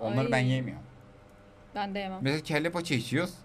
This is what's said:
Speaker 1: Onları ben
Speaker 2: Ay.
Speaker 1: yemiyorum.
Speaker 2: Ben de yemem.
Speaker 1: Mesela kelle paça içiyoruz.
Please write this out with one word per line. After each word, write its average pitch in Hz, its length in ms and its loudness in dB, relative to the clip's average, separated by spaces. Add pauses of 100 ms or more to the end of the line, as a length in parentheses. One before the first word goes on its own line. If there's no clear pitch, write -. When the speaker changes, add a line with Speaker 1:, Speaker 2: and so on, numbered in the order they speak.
Speaker 1:
Onları 117 300 2
ben 131 60 4
Speaker 2:
Ay. 127 140 4
Speaker 1:
yemiyorum. 127 320 -2 (920)
Speaker 2:
Ben 202 200 -4
de 202 40 -2
yemem. 190 220 -4
Speaker 1:
Mesela 147 220 0
kelle 160 280 2
paça 170 240 0
içiyoruz. 143 380 0 (120)